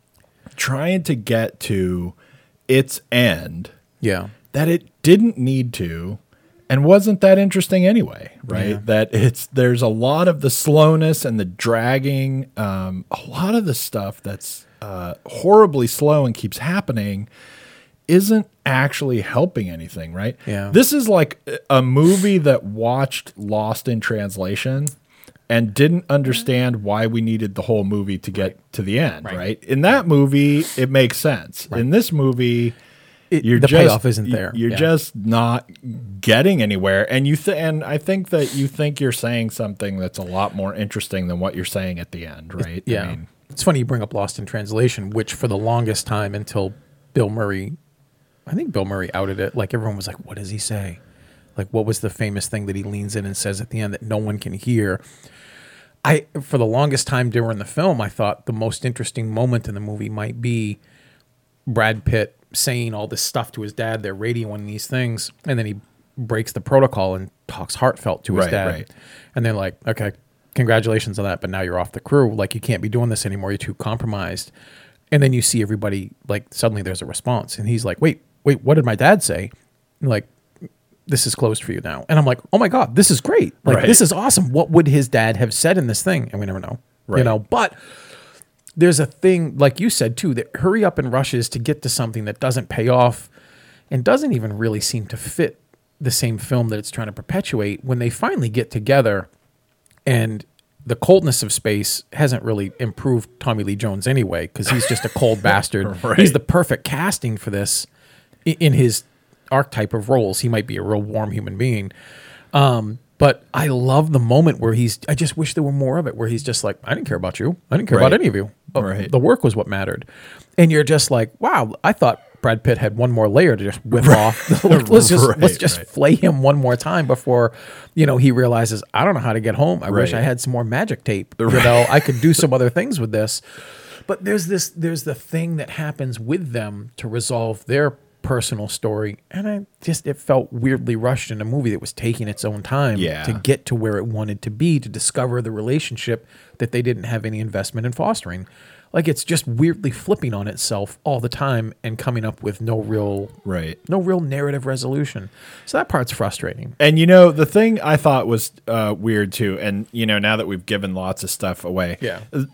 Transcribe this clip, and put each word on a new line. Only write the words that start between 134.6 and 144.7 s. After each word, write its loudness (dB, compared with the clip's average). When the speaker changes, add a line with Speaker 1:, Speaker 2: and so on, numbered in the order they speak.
Speaker 2:
there's -4
the -6
thing -6
that -8
happens -8
with -4
them -6
to -10
resolve -4
their 0
personal -4
story, -6
and -8
I -6
just, -4
it -4
felt 0
weirdly 0
rushed -2
in -8
a -6
movie -2
that -2
was -12
taking -4
its -8
own -6
time -2
Speaker 1:
Yeah. -2
Speaker 2:
to -4
get 0
to -4
where -2
it -4
wanted -6
to -8
be, 0